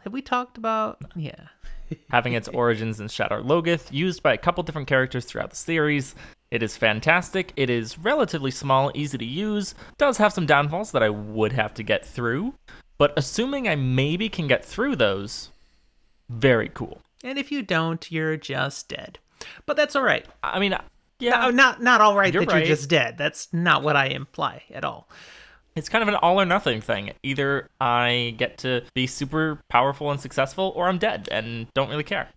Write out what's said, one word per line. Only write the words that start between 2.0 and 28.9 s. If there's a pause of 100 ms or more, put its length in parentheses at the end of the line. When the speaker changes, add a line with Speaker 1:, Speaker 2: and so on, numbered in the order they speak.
Speaker 2:
Having
its
origins
in
Shadar
Logoth,
used
by
a
couple
different
characters
throughout
the
series. (360)
It
is
fantastic.
It
is
relatively
small,
easy
to
use, (220)
does
have
some
downfalls
that
I
would
have
to
get
through, (460)
but
assuming
I
maybe
can
get
through
those, (800)
very
cool. (240)
Speaker 1:
And
if
you
don't,
you're
just
dead. (460)
But
that's
all
right. (160)
Speaker 2:
I
mean, (420)
yeah.
Speaker 1:
No,
not,
not
all
right
Speaker 2:
You're
Speaker 1:
that
you're
Speaker 2:
right.
Speaker 1:
just
dead.
That's
not
what
I
imply (100)
at
all. (720)
Speaker 2:
It's
kind
of
an
all
or
nothing
thing. (100)
Either (120)
I
get
to (120)